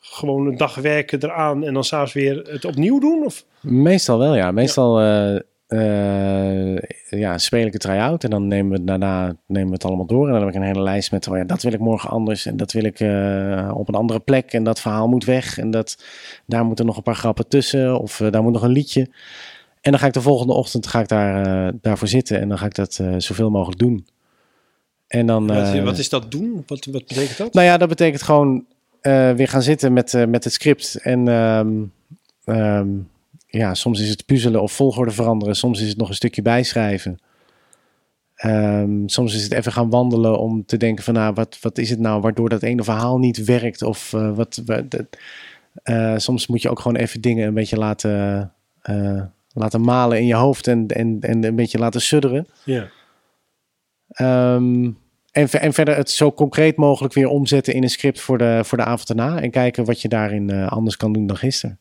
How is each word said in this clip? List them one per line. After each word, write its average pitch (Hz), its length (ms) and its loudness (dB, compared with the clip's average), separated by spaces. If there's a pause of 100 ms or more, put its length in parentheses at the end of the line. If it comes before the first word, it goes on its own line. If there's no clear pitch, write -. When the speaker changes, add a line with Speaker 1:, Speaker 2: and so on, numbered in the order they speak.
Speaker 1:
gewoon 139 460 -4
een 131 100 -2
dag 139 180 -2
werken 147 500 -2
eraan 151 400 -2
en 139 100 -4
dan 131 100 -2
's - 80 -4
avonds 143 200 -2
weer 139 380 -2
het 147 140 -12
opnieuw 170 360 2
doen? 302 240 2
Of? - 200 -8 (160)
Speaker 2:
Meestal 135 580 4
wel, 143 180 4
ja. 92 140 2
Meestal, 117 500 4
Speaker 1:
Ja. 104 340 4
Speaker 2:
eh, 98 60 -2 (300)
eh, 98 1040 0 (440)
ja, 90 180 -2
speel 117 280 0
ik 104 60 -4
een 107 60 -6
try-out 110 460 -2
en 117 60 -2
dan 101 180 0
nemen 98 220 0
we 95 60 0
het 90 100 -4
daarna, 92 480 -2 (120)
nemen 95 220 -2
we 90 60 -4
het 85 100 -8
allemaal 92 220 -4
door. 127 200 2
En 139 60 0
dan 113 80 2
heb 101 100 -2
ik 87 40 -10
een 95 120 -2
hele 98 160 -2
lijst 98 300 -2
met, 98 160 -4
"Oh 95 80 -2
ja, 92 80 -2
dat 170 180 -4
wil 120 100 0
ik 110 60 -4
morgen 110 320 -2
anders 107 360 -4
en 113 100 -6
dat 104 160 -4
wil 110 120 0
ik, 107 160 -4
eh, 98 760 -2
op - 140 -6
een - 60 -2
andere 110 260 0
plek 131 320 0
en 113 120 0
dat 110 160 0
verhaal 110 280 -2
moet 123 160 2
weg 127 340 -2
en 113 120 -4
dat, 110 340 -4 (420)
daar 117 180 0
moeten 113 220 0
nog 110 100 -2
een 107 60 -12
paar 117 120 -2
grappen 113 340 -2
tussen 131 520 2
of, 107 200 -8
eh, 110 100 2
daar 107 120 2
moet 117 100 4
nog 113 100 0
een 120 80 4
liedje." 135 380 2 (720)
En 139 100 2
dan 139 100 4
ga 143 60 2
ik 131 60 2
de 135 80 0
volgende 123 320 2
ochtend, - 340 -2
ga 117 140 0
ik 107 80 -2
daar, 98 580 0
eh, 92 140 -2
daarvoor 104 280 0
zitten 110 320 0
en 98 80 -2
dan 101 100 -2
ga 104 80 -4
ik 101 80 -6
dat, - 260 -4
eh, 92 180 -2
zoveel 107 320 -2
mogelijk 90 300 -2
doen. 117 260 0 (1000)
En 120 200 0
dan, 110 200 2
Speaker 1:
Wat, 104 100 2 (180)
Speaker 2:
eh, - 100 0
Speaker 1:
wat 143 140 -2
is 139 100 -4
dat 117 220 -4
doen? 185 360 -6
Wat, 139 180 -12
wat 135 220 -8
betekent 135 320 -4
dat? 220 140 -6
Speaker 2:
Nou 180 140 8
ja, 175 100 6
dat 170 120 2
betekent 160 340 0
gewoon, 143 420 4 (360)
eh, 131 320 4
weer 127 160 2
gaan 135 140 2
zitten 139 300 2
met, 123 220 2
eh, 120 120 4
met 117 180 0
het 117 80 -4
script - 500 0
en, 123 260 2
ehm, 110 540 2 (640)
ehm, 107 440 0 (600)
ja, 104 240 0
soms 107 260 -2
is 107 80 -2
het 107 180 -6
puzzelen 117 360 2
of 104 100 -4
volgorde 123 380 0
veranderen. 107 460 0
Soms 117 240 0
is 110 80 -2
het 104 80 -4
nog 107 120 -2
een 98 60 -6
stukje - 280 -4
bijschrijven. 107 760 -2 (1160)
Ehm, 104 720 0
soms 110 280 -2
is 107 80 -2
het 101 100 -4
even 117 200 -2
gaan 120 180 0
wandelen 117 480 4
om 110 280 -2
te 117 100 -2
denken 110 280 0
van... 117 100 0
Nou, 110 200 2
wat, 110 260 -4
wat - 180 -6
is 117 120 -2
het 117 80 -2
nou 110 220 0
waardoor 113 280 0
dat 113 140 -2
ene 117 220 -2
verhaal 117 340 0
niet 117 260 0
werkt? 117 380 0
Of, 113 300 -6
eh, 110 220 -2
wat... 113 320 -4
wat, 117 240 -4
dat, - 160 -8 (760)
eh, 113 340 0
soms 117 300 -2
moet 120 160 -2
je - 80 -2
ook 117 100 -6
gewoon 120 160 -2
even 117 240 -4
dingen 113 260 0
een 107 80 -2
beetje 110 220 -2
laten, 101 760 -2 (300)
eh, 101 400 -4 (300)
laten 110 280 -2
malen 120 380 2
in 120 80 2
je 120 80 4
hoofd 127 320 2
en, 117 200 2
en, 113 340 -2
en 113 240 0
een 113 120 0
beetje 113 220 0
laten 117 220 0
sudderen. 139 460 0 (180)
Speaker 1:
Ja. 120 260 -4 (1200)
Speaker 2:
Ehm, 123 800 2 (420)
en 147 160 4
ve-, 151 100 0
en 147 140 2
verder 151 240 2
het 139 140 -2
zo 147 220 4
concreet 151 440 2
mogelijk 139 380 2
weer 135 140 4
omzetten 135 460 0
in 131 80 0
een 123 80 2
script - 300 -2
voor 127 180 0
de, 117 260 2
voor 120 140 -2
de 117 60 0
avond 117 240 -4
erna. 127 320 -2
En 123 100 -4
kijken 123 340 0
wat 113 180 -2
je 110 60 -4
daarin, 104 420 -2
eh, 98 180 -2
anders 110 280 -2
kan 110 160 -2
doen 107 140 0
dan 98 100 -2
gisteren. 110 440 -6